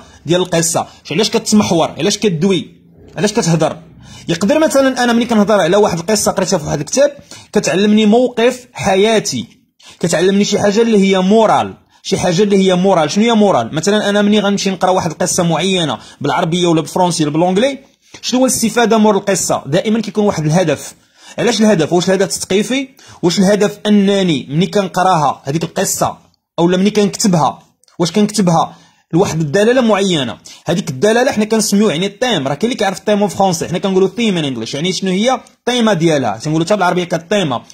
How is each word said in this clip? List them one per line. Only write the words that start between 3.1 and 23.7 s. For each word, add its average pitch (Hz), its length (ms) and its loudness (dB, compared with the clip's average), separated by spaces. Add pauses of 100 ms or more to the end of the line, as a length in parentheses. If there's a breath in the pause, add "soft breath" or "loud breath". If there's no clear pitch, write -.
علاش 175 160 -2
كتهضر؟ 165 440 0 (500 loud breath)
يقدر 202 320 0
مثلًا 269 440 2
أنا 240 100 0
ملي 233 120 2
كنهضر 208 360 2
على 175 160 2
واحد 190 220 2
القصة 202 320 -2
قريتها 185 280 -2
في 147 60 -8
واحد 151 140 -4
الكتاب، 277 380 -2 (360 loud breath)
كتعلمني 208 520 2
موقف 247 680 0
حياتي، 190 720 0 (540 loud breath)
كتعلمني 185 460 0
شي 196 140 -2
حاجة 208 220 2
اللي 226 160 2
هي 190 220 2
moral، 185 540 2 (300 soft breath)
شي 180 140 -4
حاجة 180 260 0
اللي 202 140 2
هي 190 180 2
moral. 175 360 2
شنو 196 120 0
هي 233 100 2
moral؟ 143 420 2
مثلًا 202 340 0
أنا 208 120 0
ملي 208 180 2
غنمشي 202 300 -2
نقرا 185 220 -2
واحد 185 200 -2
القصة 185 320 -2
معينة 170 540 -2 (240 loud breath)
بالعربية 165 460 0
ولا 165 140 2
بالفرنسي 170 420 -2
ولا 147 80 0
بالونجلي، 185 480 0 (420 loud breath)
شنو - 180 -2
هو 262 60 4
الاستفادة 226 520 0
مور 214 200 4
القصة؟ 185 480 -2
دائمًا 214 360 -2
كيكون 208 240 -2
واحد 180 200 -2
الهدف. 156 500 0 (420 loud breath)
علاش 208 240 0
الهدف؟ 165 320 2
واش 175 140 0
الهدف 190 200 0
تثقيفي؟ 220 600 -4 (360 loud breath)
واش 175 160 0
الهدف 202 480 2